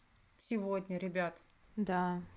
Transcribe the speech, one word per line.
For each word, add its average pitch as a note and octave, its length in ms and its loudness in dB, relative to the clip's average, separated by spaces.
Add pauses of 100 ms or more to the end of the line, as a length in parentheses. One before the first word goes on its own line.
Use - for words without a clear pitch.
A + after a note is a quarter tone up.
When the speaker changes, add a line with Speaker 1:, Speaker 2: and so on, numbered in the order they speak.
(420)
Speaker 1:
сегодня, G3 560 0
ребят. F3 420 -2 (380)
Speaker 2:
Да, F3+ 440 2 (160)